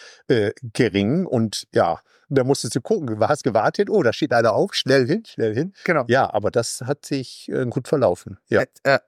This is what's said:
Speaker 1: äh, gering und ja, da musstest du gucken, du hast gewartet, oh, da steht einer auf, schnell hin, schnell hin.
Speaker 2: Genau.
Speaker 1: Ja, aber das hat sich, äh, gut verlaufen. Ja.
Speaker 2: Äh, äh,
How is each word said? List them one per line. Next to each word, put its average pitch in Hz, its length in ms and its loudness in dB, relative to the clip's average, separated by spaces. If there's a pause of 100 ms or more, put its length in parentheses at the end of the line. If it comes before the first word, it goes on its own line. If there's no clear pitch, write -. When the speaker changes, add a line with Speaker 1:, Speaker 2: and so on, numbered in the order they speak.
(280)
Speaker 1:
äh, 110 240 2 (200)
gering 113 540 0
und 113 460 -4
ja, 85 260 2 (320)
da 135 120 2
musstest 131 320 -2
du 131 60 0
gucken, 180 260 -4
du 110 120 -6 (100)
hast 143 160 -2
gewartet, 127 460 0
oh, 208 120 2
da 117 100 2
steht - 200 -2
einer 117 220 4
auf, 135 200 0
schnell 135 320 2
hin, 196 200 -2
schnell 110 280 -4
hin. 165 200 -4 (100)
Speaker 2:
Genau. 156 240 0
Speaker 1:
Ja, 123 240 2
aber 104 180 -2
das - 320 -4
hat 131 220 -6
sich, - 480 -8
äh, 131 140 -2
gut 123 200 -6
verlaufen. 101 520 0 (100)
Ja. 107 140 2
Speaker 2:
Äh, 131 40 -2 (180)
äh, 135 240 2